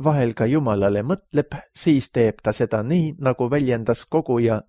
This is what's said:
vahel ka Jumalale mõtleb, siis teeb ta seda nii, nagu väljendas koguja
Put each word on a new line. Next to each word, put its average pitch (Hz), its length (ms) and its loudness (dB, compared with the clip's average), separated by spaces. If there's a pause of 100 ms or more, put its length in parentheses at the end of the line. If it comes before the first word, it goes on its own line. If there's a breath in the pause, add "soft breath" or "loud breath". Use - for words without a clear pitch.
vahel 135 340 0
ka 117 80 0
Jumalale 104 560 0
mõtleb, 143 540 -4 (180)
siis 143 400 0
teeb 113 300 0
ta 107 100 0
seda 110 300 -2
nii, 156 340 0
nagu 127 320 -2
väljendas 123 560 0
koguja 117 640 0